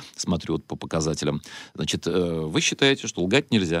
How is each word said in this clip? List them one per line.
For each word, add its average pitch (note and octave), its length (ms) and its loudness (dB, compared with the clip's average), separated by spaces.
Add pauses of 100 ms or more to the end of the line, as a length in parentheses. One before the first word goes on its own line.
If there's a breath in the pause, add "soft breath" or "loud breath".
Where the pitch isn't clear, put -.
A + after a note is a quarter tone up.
(160 loud breath)
Смотрю E2 400 -2
вот D2+ 100 -6
по - 100 -8
показателям. D2+ 680 -2 (320 loud breath)
Значит, - 320 -4
э, E2+ 60 0 (340)
вы E2+ 160 0
считаете, - 460 2
что - 160 -2
лгать A2 300 2
нельзя, G2+ 100 4 (180)